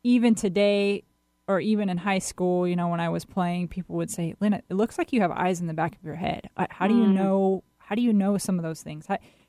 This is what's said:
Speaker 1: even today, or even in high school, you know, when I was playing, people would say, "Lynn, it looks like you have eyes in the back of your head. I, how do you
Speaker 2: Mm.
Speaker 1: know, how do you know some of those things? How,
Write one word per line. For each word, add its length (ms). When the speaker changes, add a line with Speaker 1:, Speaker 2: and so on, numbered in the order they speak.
Speaker 1:
even 320
today, 680
or 120
even 300
in 80
high 220
school, 480
you 80
know, 120
when 140
I 80
was 140
playing, 460
people 280
would 140
say, 300
"Lynn, 120
it 160
looks 280
like 160
you 80
have 100
eyes 300
in 60
the 60
back 220
of 80
your 120
head. 420
I, 120
how 180
do 80
you 100
Speaker 2:
Mm. 80
Speaker 1:
know, 500
how 180
do 60
you 120
know 240
some 200
of 60
those 180
things? 260
How, 100